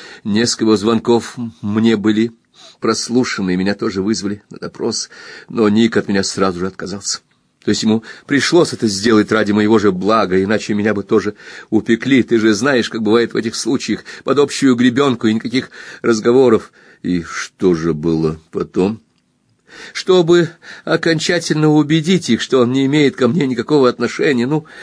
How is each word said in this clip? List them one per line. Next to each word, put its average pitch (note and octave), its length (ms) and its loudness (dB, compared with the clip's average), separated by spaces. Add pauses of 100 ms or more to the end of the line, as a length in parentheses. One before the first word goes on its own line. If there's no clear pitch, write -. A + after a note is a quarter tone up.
(220)
несколько A2 400 -2
его A2 140 4
звонков A2+ 600 0 (240)
мне A2 360 0
были A2 340 0 (480)
прослушаны, A2 760 -2
и F2+ 40 0
меня G2 180 -2
тоже G2 260 -4
вызвали G2+ 480 -4
на - 80 -18
допрос, - 520 -8 (400)
но A2 180 2
Ник A2 300 2
от G2 100 -2
меня G2 160 0
сразу F#2 380 -4
же F#2 60 -4
отказался. G2 520 -10 (440)
То - 60 -2
есть G#2 140 -2
ему A2 200 0 (220)
пришлось C#3+ 480 0
это A#2 140 -2
сделать G#2 460 2
ради G#2 180 0
моего G#2+ 280 2
же G2+ 120 2
блага, F#2+ 500 0
иначе G#2 320 -2
меня G#2 200 0
бы G2+ 100 -6
тоже G#2 320 0 (340)
упекли. A#2 540 2
Ты A#2 160 0
же A2 140 4
знаешь, A#2+ 360 0
как A2+ 140 -8
бывает A2 300 2
в - 40 -6
этих A2+ 180 -4
случаях, A#2+ 500 -4 (180)
под C3 160 0
общую C#3 360 2
гребёнку B2 520 0
и A2 60 2
никаких A#2+ 380 -4 (300)
разговоров. A#2 680 2 (320)
И F2+ 180 -2
что - 540 -2
же D#2+ 180 -2
было D#2+ 460 -2 (100)
потом? - 520 -4 (920)
Чтобы F3 560 2 (360)
окончательно E3 840 0
убедить D3+ 600 2
их, A2+ 120 0
что C3 200 2
он A#2+ 100 2
не C3+ 140 2
имеет C#3+ 300 2
ко B2 120 2
мне C#3 180 0
никакого B2+ 440 2
отношения, A#2+ 580 -2
ну, D#3 180 -2 (180)